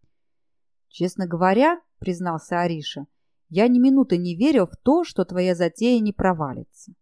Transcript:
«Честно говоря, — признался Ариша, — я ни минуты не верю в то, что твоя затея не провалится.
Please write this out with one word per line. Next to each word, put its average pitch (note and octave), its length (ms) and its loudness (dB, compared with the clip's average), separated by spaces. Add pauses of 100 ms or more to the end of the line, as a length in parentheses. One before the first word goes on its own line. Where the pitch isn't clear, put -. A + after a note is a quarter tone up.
(880)
«Честно F3+ 400 -6
говоря, — G3 540 2 (180)
признался F3 640 -6
Ариша, — D#3+ 440 -6 (440)
я F#3+ 180 2
ни B3 120 4
минуты C4 380 4
не F3 180 -4
верю A3+ 320 2
в - 100 -20
то, D#4+ 260 2
что - 220 -4
твоя F3+ 300 -2
затея G#3+ 440 0
не G#3 140 -2
провалится. D#3 880 -6